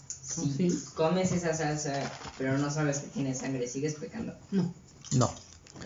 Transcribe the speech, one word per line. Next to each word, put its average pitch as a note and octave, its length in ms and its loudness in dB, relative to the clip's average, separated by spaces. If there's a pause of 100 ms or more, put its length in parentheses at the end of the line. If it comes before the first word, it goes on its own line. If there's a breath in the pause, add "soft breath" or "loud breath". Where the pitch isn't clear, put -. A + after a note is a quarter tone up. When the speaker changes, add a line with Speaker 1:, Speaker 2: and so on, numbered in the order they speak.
(220)
Speaker 1:
Si - 200 -6
Speaker 2:
¿Ah, C#3 140 2
sí? F3 220 4 (160)
Speaker 1:
comes F3 380 4
esa E3+ 220 0
salsa, D3+ 480 0 (360)
pero C3+ 200 2
no D3 120 2
sabes D3 300 2
que - 80 -10
tiene C3+ 260 -2
sangre, C3 320 -2
¿sigues D3 280 -2
pecando? - 400 -6 (160)
Speaker 2:
No. F#3 220 2 (400)
Speaker 3:
No. B2+ 180 6 (560)